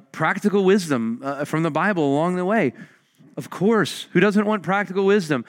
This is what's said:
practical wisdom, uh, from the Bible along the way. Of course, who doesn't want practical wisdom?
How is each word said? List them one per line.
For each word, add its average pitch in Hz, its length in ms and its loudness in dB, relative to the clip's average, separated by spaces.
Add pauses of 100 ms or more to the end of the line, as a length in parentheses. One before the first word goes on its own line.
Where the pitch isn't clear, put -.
(120)
practical 190 520 0
wisdom, 139 580 2
uh, 139 220 -4
from 160 200 -2
the 165 60 0
Bible 156 440 0
along 175 220 0
the 180 80 -4
way. 185 280 0 (640)
Of - 140 -12
course, 208 640 0
who - 80 4
doesn't 202 260 4
want 208 160 -2
practical 190 420 -2
wisdom? 160 440 2